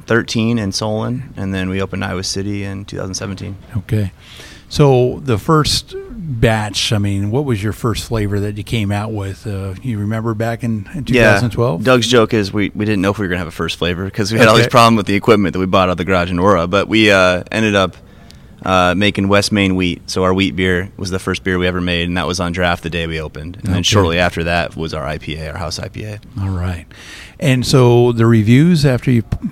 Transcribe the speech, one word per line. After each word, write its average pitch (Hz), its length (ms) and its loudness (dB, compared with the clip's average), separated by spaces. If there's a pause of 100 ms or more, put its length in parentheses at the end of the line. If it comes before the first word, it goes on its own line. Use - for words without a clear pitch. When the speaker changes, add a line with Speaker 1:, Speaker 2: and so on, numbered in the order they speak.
Speaker 1:
thirteen 117 540 0
in 98 140 -4
Solon, 117 640 -6
and 98 160 -6
then 95 160 -4
we 95 120 -2
opened 98 240 -6
Iowa 95 180 -6
City 101 420 -6
in 98 200 -10
two 92 120 -12
thousand 95 180 -6
seventeen. 98 400 -8 (220)
Speaker 2:
Okay. 101 340 -2 (580)
So 131 540 2
the 127 140 0
first - 580 0 (140)
batch, 113 840 -2
I 113 60 2
mean, 101 340 -2
what 143 140 0
was 110 180 -2
your 107 80 -2
first 110 340 -4
flavor 104 360 -2
that 104 160 -6
you 101 60 -8
came 104 280 -2
out 107 220 -4
with? 98 340 -8
Uh, 98 340 -6
you 117 180 -4
remember 110 340 -2
back 113 320 -4
in, 110 280 -4
in 139 140 -8
Speaker 1:
Yeah. 120 220 4
Speaker 2:
two 104 60 6
thousand 113 160 0
twelve? 117 340 0
Speaker 1:
Doug's 127 220 4
joke 117 260 4
is 101 180 0
we, 104 240 -2
we 104 80 -2
didn't 104 180 0
know 98 100 2
if 98 80 -2
we 104 60 -2
were 87 40 -2
gonna 87 100 -2
have 85 80 -8
a 80 40 -12
first 82 260 -6
flavor 87 320 -4
'cause 101 240 -4
we 113 40 0
had 117 120 6
all 110 60 6
Speaker 2:
Okay. 113 80 6
Speaker 1:
these 127 60 0
problems 117 280 6
with 98 100 0
the 101 80 0
equipment 101 380 4
that 92 60 -4
we 92 60 0
bought 92 220 2
out 90 40 2
of 87 60 -2
the 90 80 -2
garage 90 240 0
in 87 100 -2
Aurora, 90 280 4
but 95 220 0
we, 107 220 4
uh, 92 400 4
ended 110 240 0
up, 95 200 0 (720)
uh, 90 320 2
making 101 300 0
West 101 240 2
Maine 98 240 2
wheat. 90 340 -2
So 95 140 -2
our 92 100 4
wheat 95 220 0
beer 92 420 0
was 95 140 -8
the 92 80 -4
first - 240 -4
beer 90 160 0
we 90 80 0
ever 90 120 -2
made, 87 280 -2
and 87 100 -2
that 80 100 -2
was 87 120 -4
on 87 120 -2
draft 87 320 -2
the 85 60 -6
day 82 180 -4
we 80 140 -6
opened. 76 360 -12
And - 100 -10
then 92 80 0
Speaker 2:
Okay. 90 80 0
Speaker 1:
shortly 87 360 2
after 90 260 0
that 85 300 -2
was 78 200 -6
our 73 100 -6
I 76 140 -6
P - 160 -10
A, 78 160 -10
our - 60 -10
house 78 220 -8
I - 100 -10
P - 140 -12
A. 104 160 -12 (220)
Speaker 2:
All 98 80 -4
right. 90 360 -6 (540)
And 127 260 0
so 120 480 6
the 113 120 2
reviews 123 580 6
after 131 280 2
you 117 100 2
p-, - 300 -4